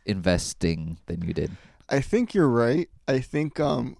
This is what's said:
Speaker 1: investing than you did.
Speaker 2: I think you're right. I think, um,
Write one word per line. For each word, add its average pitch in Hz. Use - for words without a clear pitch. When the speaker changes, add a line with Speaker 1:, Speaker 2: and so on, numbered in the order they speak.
Speaker 1:
investing 85
than 85
you -
did. 78
Speaker 2:
I 139
think 220
you're 175
right. 120
I 131
think, 147
um, 135